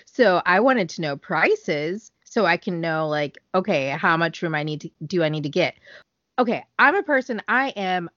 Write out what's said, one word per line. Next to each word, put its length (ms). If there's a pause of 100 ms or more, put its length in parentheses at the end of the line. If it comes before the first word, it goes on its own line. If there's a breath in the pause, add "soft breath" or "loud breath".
So 400
I 160
wanted 280
to 120
know 160
prices 960 (120)
so 220
I 120
can 220
know, 300
like, 280 (180)
okay, 340
how 260
much 260
room 140
I 80
need 180
to, 100 (140)
do 180
I 60
need 140
to 60
get? 260 (600 loud breath)
Okay, 260 (140)
I'm 180
a 80
person, 440
I 220
am 480